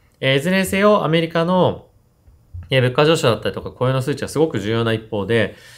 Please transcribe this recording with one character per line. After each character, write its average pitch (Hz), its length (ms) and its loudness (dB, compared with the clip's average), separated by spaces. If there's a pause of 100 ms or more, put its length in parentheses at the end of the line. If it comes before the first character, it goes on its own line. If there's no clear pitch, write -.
(200)
え 135 160 0
ー、 - 20 0
い - 20 0
ず 156 80 -4
れ 190 120 0
に 190 40 -2
せ 190 140 -2
よ 202 260 4
ア 143 40 -2
メ 165 120 2
リ 165 80 -2
カ 165 160 -2
の、 170 440 0 (800)
え 131 80 2
ー、 127 40 4
物 123 120 0
価 151 100 4
上 160 120 4
昇 156 100 -2
だ 113 80 4
っ - 60 -4
た - 80 -6
り 92 60 -4
と 101 80 -8
か - 100 -12
雇 127 160 -2
用 131 60 0
の 131 60 0
数 139 140 -4
値 135 80 -8
は 98 60 -6
す - 100 -4
ご 156 80 4
く 143 140 -4
重 101 100 -4
要 113 140 0
な 113 80 0
一 110 180 -6
方 101 160 -4
で、 107 300 0 (220)